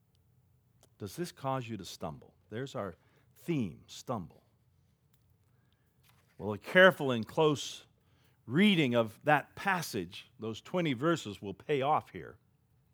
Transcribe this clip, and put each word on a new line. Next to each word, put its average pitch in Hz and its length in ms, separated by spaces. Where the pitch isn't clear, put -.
Does 101 180
this 170 160
cause 131 380
you 113 80
to 92 80
stumble?" - 480
There's 131 260
our 98 220
theme, 113 420
stumble. - 580
Well, 104 160
a 101 40
careful 180 540
and 113 160
close - 580
reading 156 480
of 113 300
that 147 300
passage, 139 720
those 107 200
twenty 170 340
verses, 123 460
will 98 140
pay 139 300
off 139 260
here. 67 260